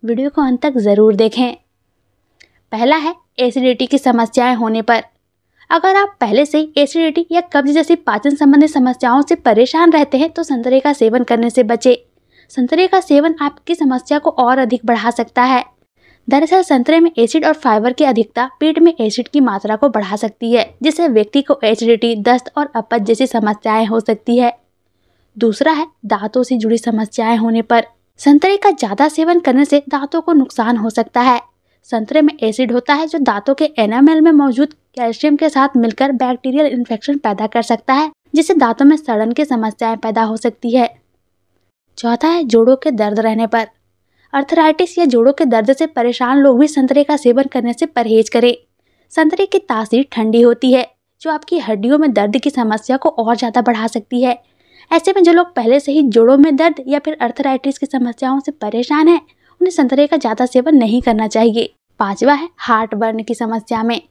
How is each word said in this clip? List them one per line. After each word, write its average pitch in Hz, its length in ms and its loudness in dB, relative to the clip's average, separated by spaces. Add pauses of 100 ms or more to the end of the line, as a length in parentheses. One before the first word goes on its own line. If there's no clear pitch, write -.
वीडियो 233 260 -4
को 302 120 -4
अंत 254 200 -2
तक 277 160 -2
जरूर 208 380 2
देखें। 226 400 -2 (1160)
पहला 240 240 0
है 320 180 -4 (260)
एसिडिटी 247 460 0
की 285 120 -2
समस्याएं 240 580 0
होने 226 260 -2
पर। 226 220 0 (680)
अगर 381 260 2
आप 403 260 -2
पहले 233 240 0
से 294 120 -4
ही 311 200 -4
एसिडिटी 320 540 0
या 339 120 0
कब्ज 285 280 -2
जैसी 311 260 2
पाचन 254 380 -2
संबंधी 285 320 4
समस्याओं 254 540 0
से 311 160 0
परेशान 254 540 2
रहते 294 260 2
हैं 311 120 0
तो 339 140 -6
संतरे 254 360 0
का 294 140 0
सेवन 240 300 0
करने 233 260 0
से 247 140 0
बचें। 233 320 2 (560)
संतरे 320 360 0
का 370 140 2
सेवन 320 400 2
आपकी 285 340 -6
समस्या 269 440 -2
को 311 120 0
और 254 260 0
अधिक 254 280 -2
बढ़ा 233 260 -2
सकता 247 320 -2
है। 254 200 0 (640)
दरअसल 302 360 2
संतरे 302 360 2
में 339 180 4
एसिड 233 280 0
और 311 80 2
फाइबर 240 400 0
की 294 100 0
अधिकता 240 460 -2 (100)
पेट 311 200 0
में 330 160 6
एसिड 226 320 -4
की 294 120 -2
मात्रा 214 360 -2
को 269 140 2
बढ़ा 208 260 -4
सकती 226 380 -6
है, 233 100 2 (180)
जिससे 311 260 0
व्यक्ति 220 340 0
को 277 220 -2
एसिडिटी, 226 540 0
दस्त 240 400 0
और 294 180 -4
अपच 233 260 -4
जैसी 226 260 0
समस्याएं 214 580 -2
हो 226 140 -2
सकती 226 380 -2
है। 240 140 2 (840)
दूसरा 226 340 0
है 311 140 -2 (200)
दांतों 214 380 -4
से 247 140 -4
जुड़ी 226 200 -2
समस्याएं 226 600 -4
होने 226 260 -2
पर। 233 220 0 (340)
संतरे 311 380 2
का 403 140 0
ज्यादा 302 380 -2
सेवन 320 300 0
करने 285 260 0
से 285 240 0
दांतों 285 320 -4
को 339 120 -2
नुकसान 247 440 0
हो 220 120 -4
सकता 226 320 -2
है। 240 180 2 (500)
संतरे 233 320 -2
में 302 120 2 (100)
एसिड 220 280 -2
होता 247 220 -2
है 320 140 -2
जो 320 140 -6
दांतों 233 340 -2
के 302 220 -2
एनामेल 262 440 2
में 330 120 6
मौजूद 285 400 2 (220)
कैल्शियम 247 400 -2
के 311 140 0
साथ 269 280 0
मिलकर 233 360 0
बैक्टीरियल 254 540 -2
इन्फेक्शन 240 500 -4
पैदा 208 300 -4
कर 233 140 -2
सकता 226 320 -2
है, 302 180 0 (240)
जिससे 320 200 2
दांतों 240 300 2
में 302 120 8
सड़न 226 340 -2
की 294 140 -2
समस्याएं 226 520 -4
पैदा 226 260 -2
हो 220 140 -4
सकती 233 380 -4
है। 247 180 0 (1040)
चौथा 233 300 -2
है 339 180 0
जोड़ों 233 300 2
के 294 180 -4
दर्द 208 260 -4
रहने 226 280 -2
पर। 220 200 -2 (680)
अर्थराइटिस 311 640 0
या 349 80 2
जोड़ों 240 280 2
के 320 120 0
दर्द 226 280 0
से 320 140 -2
परेशान 247 500 -2
लोग 277 220 4
भी 294 80 4
संतरे 277 360 0
का 302 140 -2
सेवन 254 260 2
करने 240 300 -4
से 339 140 -4
परहेज 226 420 0
करें। 240 260 2 (580)
संतरे 330 320 0
की 392 140 -2
तासीर 226 520 -2
ठंडी 220 300 0
होती 240 320 4
है, 247 120 2 (360)
जो 320 100 -6
आपकी 311 280 -4
हड्डियों 220 380 -4
में 294 160 0
दर्द 208 240 0
की 269 120 -2
समस्या 233 480 -4
को 311 140 -2
और 233 240 -2
ज्यादा 240 260 -4
बढ़ा 226 260 -2
सकती 240 360 -6
है। 247 140 -2 (540)
ऐसे 330 220 0
में 392 100 2
जो 339 100 4
लोग 349 220 2
पहले 247 240 2
से 285 120 -8
ही 302 120 2
जोड़ों 233 340 4
में 294 180 4
दर्द 311 320 0
या 285 120 -2
फिर 311 200 -8
अर्थराइटिस 269 580 -4
की - 80 -6
समस्याओं 262 540 -4
से 277 140 -8
परेशान 247 540 -2
हैं, 339 120 4 (420)
उन्हें 370 100 0
संतरे 277 360 2
का 320 100 0
ज्यादा 247 280 -2
सेवन 254 300 2
नहीं 233 260 2
करना 220 260 -2
चाहिए। 226 460 0 (260)
पांचवा 214 340 0
है 311 240 -4
हार्ट 226 380 -2
बर्न 220 280 -4
की 226 120 -6
समस्या 226 480 -6
में। 233 280 -4